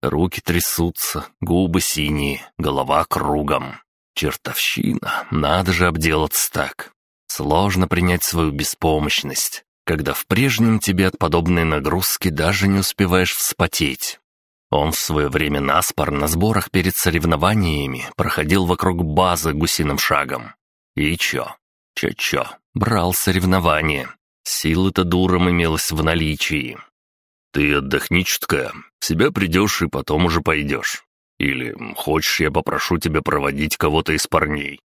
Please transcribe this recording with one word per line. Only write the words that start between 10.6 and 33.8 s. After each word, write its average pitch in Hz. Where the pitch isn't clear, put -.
тебе 95
от 92
подобной 85
нагрузки 80
даже 87
не 98
успеваешь 92
вспотеть. -
Он 73
в 78
своё 76
время 73
наспор 73
на 71
сборах 95
перед 90
соревнованиями 80
проходил 78
вокруг 87
базы 82
гусиным 73
шагом. 67
И 76
чё? -
Чё-чё? -
Брал 101
соревнования. 82
Силы-то 90
дуром 90
имелось 85
в 78
наличии. 78
«Ты 73
отдохни 69
чутка, -
в -
себя 87
придёшь 92
и 82
потом 76
уже 82
пойдёшь. 73
Или, 64
хочешь, -
я 76
попрошу 76
тебя 78
проводить 73
кого-то 78